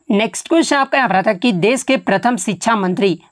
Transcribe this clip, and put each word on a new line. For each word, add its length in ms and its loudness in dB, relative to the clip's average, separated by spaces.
नेक्स्ट 360 -2
क्वेश्चन 280 2
आपका 220 0
यहाँ 100 2
पर 80 0
आता 140 0
है 60 -2
कि 160 0
देश 300 0
के 140 0
प्रथम 400 0
शिक्षा 400 -2
मंत्री 440 0